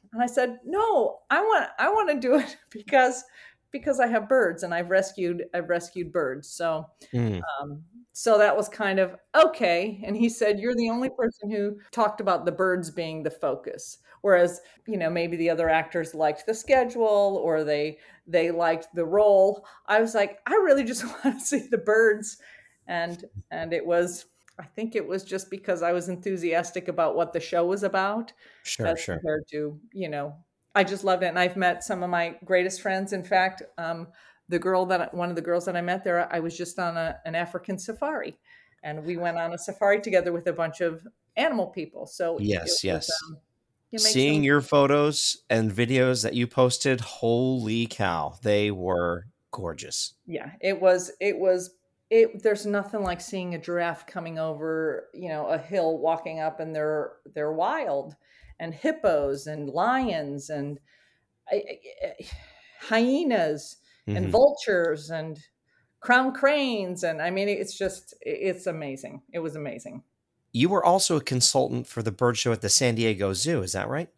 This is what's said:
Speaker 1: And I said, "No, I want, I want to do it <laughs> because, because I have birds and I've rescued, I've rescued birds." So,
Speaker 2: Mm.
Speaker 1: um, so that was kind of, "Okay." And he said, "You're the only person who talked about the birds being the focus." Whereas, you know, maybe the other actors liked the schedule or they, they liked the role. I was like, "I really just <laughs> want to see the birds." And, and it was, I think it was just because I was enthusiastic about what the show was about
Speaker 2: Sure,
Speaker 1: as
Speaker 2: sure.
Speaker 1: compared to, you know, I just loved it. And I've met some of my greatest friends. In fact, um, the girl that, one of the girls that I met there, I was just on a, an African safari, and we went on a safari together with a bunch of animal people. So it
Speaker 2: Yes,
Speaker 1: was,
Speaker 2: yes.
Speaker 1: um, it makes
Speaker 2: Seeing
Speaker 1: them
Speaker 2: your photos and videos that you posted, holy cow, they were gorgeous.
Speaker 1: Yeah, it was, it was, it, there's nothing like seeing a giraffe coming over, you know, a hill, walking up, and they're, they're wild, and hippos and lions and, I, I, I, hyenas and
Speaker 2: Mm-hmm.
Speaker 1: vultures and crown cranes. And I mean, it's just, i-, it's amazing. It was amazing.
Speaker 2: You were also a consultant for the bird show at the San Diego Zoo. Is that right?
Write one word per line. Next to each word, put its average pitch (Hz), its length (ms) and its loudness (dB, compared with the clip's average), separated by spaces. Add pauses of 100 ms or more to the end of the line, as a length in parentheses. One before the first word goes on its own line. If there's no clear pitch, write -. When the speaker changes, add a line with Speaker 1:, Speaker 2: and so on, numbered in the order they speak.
(120)
Speaker 1:
And 226 100 -2
I 247 40 2
said, 247 400 0
"No, 370 540 2 (100)
I 302 120 4
want, 415 280 2 (100)
I 277 100 2
want 415 200 2
to 294 100 0
do 254 160 4
it 262 280 0
<laughs> - 80 -20
because, 254 520 2 (480)
because 277 300 -2
I 240 60 4
have 220 200 0
birds 190 360 2
and 170 100 -4
I've 175 160 -2
rescued, 180 640 0
I've 175 160 -2
rescued 170 420 -4
birds." 147 380 -2
So, 160 380 -4 (260)
Speaker 2:
Mm. 110 280 -2 (200)
Speaker 1:
um, 147 220 -12 (280)
so 226 280 4
that 208 180 4
was 208 100 0
kind 190 320 -2
of, 185 160 0 (200)
"Okay." 202 720 4
And 208 120 -4
he 233 120 4
said, 208 300 0
"You're 233 160 -2
the 233 140 0
only 247 200 -2
person 214 420 -4
who 208 260 -4 (140)
talked 214 300 0
about 175 240 0
the 175 60 0
birds 180 400 0
being 160 320 -6
the 151 80 -4
focus." - 680 -6 (240)
Whereas, 180 380 6 (260)
you 214 100 -4
know, 165 120 0
maybe 170 260 -2
the 165 140 0
other 165 180 2
actors 160 460 0
liked 151 320 0
the 220 80 0
schedule 226 920 2
or 156 200 2
they, 151 340 -2 (300)
they 170 240 2
liked 165 420 0
the 170 120 0
role. 202 600 6 (220)
I 214 120 4
was 226 160 0
like, 202 320 0
"I 294 60 -2
really 311 300 6
just 233 200 -6
<laughs> - 200 -10
want - 160 0
to - 60 -8
see - 240 -2
the 226 100 0
birds." 214 580 2 (500)
And, 175 360 -6 (280)
and 165 220 -6
it 170 120 -2
was, 175 400 0 (340)
I 170 60 -14
think 226 300 -6
it 202 120 -4
was 190 160 -4
just 190 260 -8
because 190 320 -4
I 170 120 2
was 175 160 -2
enthusiastic 175 800 -4
about 160 280 0
what 165 160 0
the 170 80 -2
show 170 260 0
was 196 180 -2
about 196 500 -2 (300)
Speaker 2:
Sure, - 240 -4
Speaker 1:
as 165 120 0
Speaker 2:
sure. - 160 -6
Speaker 1:
compared 156 360 -4
to, 151 280 -6 (140)
you 185 160 -6
know, 147 260 -8 (400)
I 202 80 6
just 190 200 -4
loved 185 200 2
it. 180 40 2
And 175 120 -2
I've 180 160 0
met 180 280 0
some 180 200 -4
of 180 60 -2
my 170 340 -2
greatest 185 380 2
friends. 196 320 -2
In 185 100 -4
fact, 185 380 2 (160)
um, 165 300 -6 (420)
the 175 100 0
girl 185 280 2
that, 180 260 0
one 175 160 -2
of 175 60 -4
the 165 80 -4
girls 170 220 0
that 175 120 -2
I 175 40 -2
met 180 220 -2
there, 175 300 0
I 170 80 -2
was 170 160 -6
just 175 220 -8
on 170 180 -2
a, 160 260 -4
an 165 120 -8
African 175 440 -6
safari, - 580 -8 (460)
and 151 220 -10
we 175 100 -6
went 170 220 -4
on 165 160 -4
a 175 40 -8
safari 202 440 0
together 180 320 2
with 170 140 -4
a 170 60 0
bunch 160 280 -4
of 165 260 -2 (300)
animal 247 300 0
people. - 400 -10
So 170 320 -4
it 101 60 -4
Speaker 2:
Yes, 95 180 0
Speaker 1:
was, 80 200 0
Speaker 2:
yes. 87 260 -2 (200)
Speaker 1:
um, 156 80 -18 (540)
it 226 100 -8
makes - 100 4
Speaker 2:
Seeing 139 280 4
Speaker 1:
them 147 40 2
Speaker 2:
your 143 180 4
photos 147 760 2 (120)
and 113 220 2
videos 123 520 2
that 113 100 -2
you 120 140 0
posted, 127 520 2
holy 117 840 0
cow, 85 560 -2
they 104 300 2
were 87 560 -2 (240)
gorgeous. - 640 -8 (100)
Speaker 1:
Yeah, 156 260 -10 (100)
it 185 200 -2
was, 180 300 4 (100)
it 202 160 0
was, 180 380 2 (340)
it, 226 340 4
there's 208 220 0
nothing 202 380 -2
like 175 180 -4
seeing 180 340 -8
a - 20 -6
giraffe 170 480 -4
coming 165 320 -10
over, 160 760 -4
you 175 160 -10
know, 151 180 -4
a 160 100 0
hill, 165 400 -2
walking 160 440 -4
up, 160 180 -4
and 160 160 -8
they're, 151 380 -2 (200)
they're 151 200 -4
wild, 170 640 -4 (420)
and 165 140 -8
hippos 151 720 0
and 151 220 -8
lions 165 800 -2
and, 143 280 -6 (720)
I, - 60 0
I, - 520 -6
I, - 180 -12 (560)
hyenas 226 960 2 (300)
and 104 100 0
Speaker 2:
Mm-hmm. 95 140 0
Speaker 1:
vultures 180 800 4
and 160 280 -8 (600)
crown 262 340 4
cranes. 240 720 0
And 160 180 -2
I 170 80 -2
mean, 196 180 0
it's 196 300 -4
just, - 360 -6 (120)
i-, - 40 -8
it's 180 380 -4
amazing. 143 540 -8 (100)
It 170 80 -8
was 156 160 -6
amazing. 147 480 -12 (500)
Speaker 2:
You 139 160 4
were 185 140 2
also 175 340 4
a 139 40 -2
consultant 127 640 0
for - 140 -8
the 107 100 -2
bird 120 260 2
show 120 140 0
at 107 100 -2
the 104 60 -2
San 120 280 4
Diego 104 380 2
Zoo. 135 280 0
Is 92 120 -4
that 98 140 -2
right? 147 300 -6